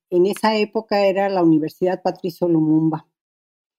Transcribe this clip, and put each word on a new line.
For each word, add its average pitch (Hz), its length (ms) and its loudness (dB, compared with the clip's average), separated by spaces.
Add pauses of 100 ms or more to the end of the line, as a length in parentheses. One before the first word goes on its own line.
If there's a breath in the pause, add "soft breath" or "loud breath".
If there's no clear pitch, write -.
en 180 160 2
esa 214 320 -2
época 214 480 -2
era 196 240 0
la 190 140 0
Universidad 165 580 0
Patricio 175 460 -6
Lumumba. 156 600 0 (720)